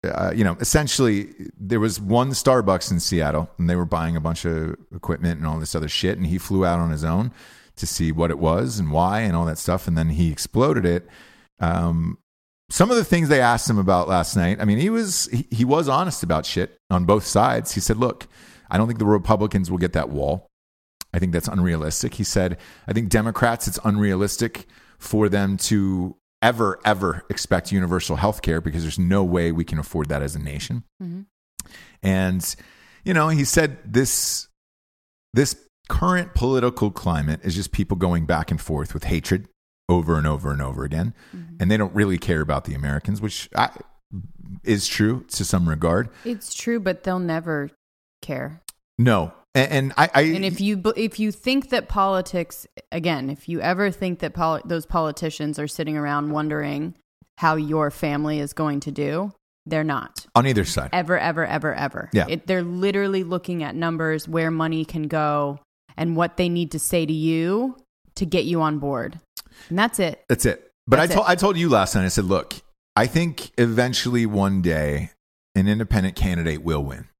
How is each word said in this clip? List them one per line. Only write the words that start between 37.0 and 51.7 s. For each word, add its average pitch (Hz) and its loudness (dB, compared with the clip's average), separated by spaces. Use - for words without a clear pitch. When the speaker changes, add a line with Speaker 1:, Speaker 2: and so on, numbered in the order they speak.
Speaker 1:
is 92 -2
just 95 -4
people 98 0
going 85 2
back 82 -2
and 80 -2
forth 76 -4
with 80 -8
hatred 92 -2
over 85 2
and 76 2
over 71 -2
and 69 -2
over 67 -6
again. 80 -4
Speaker 2:
Mm-hmm. 85 -16
Speaker 1:
And 92 2
they 107 4
don't 101 -2
really 98 2
care 82 0
about 76 -2
the 71 -8
Americans, 71 -4
which - -8
I, - 0
is 104 0
true 120 0
to - -4
some 87 2
regard. 85 0
Speaker 2:
It's 233 -8
true, 233 -4
but 180 -4
they'll 185 -2
never 160 -4
care. 147 -10
Speaker 1:
No. 104 4
And, 135 4
and 135 0
I, 156 4
I 139 6
Speaker 2:
And 165 2
if 185 -4
you, 202 0
b-, 202 0
if 214 -4
you 214 0
think 262 -2